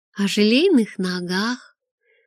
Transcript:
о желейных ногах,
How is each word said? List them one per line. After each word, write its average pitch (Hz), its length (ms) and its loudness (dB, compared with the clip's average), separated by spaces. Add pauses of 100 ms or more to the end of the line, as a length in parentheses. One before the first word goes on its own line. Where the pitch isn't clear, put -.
(120)
о 202 160 -2
желейных 233 680 2
ногах, 185 800 -6 (500)